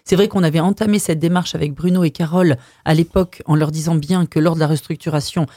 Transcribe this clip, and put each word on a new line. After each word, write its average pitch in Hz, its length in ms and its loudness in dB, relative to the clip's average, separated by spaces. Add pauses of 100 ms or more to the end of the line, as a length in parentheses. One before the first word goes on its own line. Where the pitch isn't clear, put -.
C'est 190 120 0
vrai 202 120 4
qu'on 196 140 0
avait 160 180 2
entamé 208 380 0
cette 160 220 -2
démarche 170 340 0
avec 151 180 -4
Bruno 180 320 0
et 151 60 2
Carole 165 480 0 (260)
à 160 80 2
l'époque, 170 540 0
en 156 80 0
leur 151 160 0
disant 156 240 -2
bien 160 320 0
que - 120 -2
lors 165 180 2
de 160 40 0
la 160 60 2
restructuration, 151 800 -4 (100)